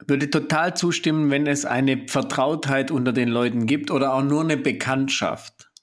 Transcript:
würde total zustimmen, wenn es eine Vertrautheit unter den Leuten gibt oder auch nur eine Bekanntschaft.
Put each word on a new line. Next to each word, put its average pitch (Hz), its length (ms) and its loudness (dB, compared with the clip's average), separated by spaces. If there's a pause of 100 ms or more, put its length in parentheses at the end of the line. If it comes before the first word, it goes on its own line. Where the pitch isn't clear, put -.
würde 143 240 2
total 160 460 2
zustimmen, 156 560 0
wenn 147 160 2
es 143 180 0
eine 131 420 0
Vertrautheit 139 840 -2
unter 127 220 0
den 120 160 0
Leuten 120 360 0
gibt 147 260 -2
oder 135 220 0
auch 135 100 0
nur 147 180 0
eine 156 160 0
Bekanntschaft. 135 1120 -4 (120)